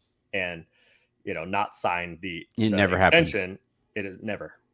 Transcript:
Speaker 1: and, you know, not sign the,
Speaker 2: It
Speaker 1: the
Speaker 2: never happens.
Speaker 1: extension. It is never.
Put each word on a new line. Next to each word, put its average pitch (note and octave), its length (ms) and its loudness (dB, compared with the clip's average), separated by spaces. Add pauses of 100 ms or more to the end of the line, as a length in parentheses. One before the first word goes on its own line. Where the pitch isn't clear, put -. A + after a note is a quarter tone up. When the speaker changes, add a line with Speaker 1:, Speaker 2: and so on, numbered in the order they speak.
(340)
Speaker 1:
and, F2 320 -6 (600)
you F#2+ 100 -6
know, D#2+ 100 -8
not G2 300 -2
sign F2 480 -4
the, E2+ 240 -10 (100)
Speaker 2:
It A2 140 2
Speaker 1:
the G2+ 40 0
Speaker 2:
never F#2+ 220 4
happens. A#2+ 320 6
Speaker 1:
extension. F#2+ 300 -4 (340)
It G2 140 -8
is F#2 160 -12
never. F#2 320 -10 (180)